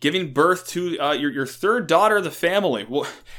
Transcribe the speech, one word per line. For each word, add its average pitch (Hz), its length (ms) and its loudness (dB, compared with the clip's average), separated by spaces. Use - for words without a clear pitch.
giving 160 320 -2
birth 170 360 2
to, 175 300 -4
uh, 147 140 0
your, 143 180 -2
your 131 160 -4
third 208 400 -2
daughter 202 300 4
of 196 80 0
the 160 60 -4
family, 170 540 0
w-, 135 200 -2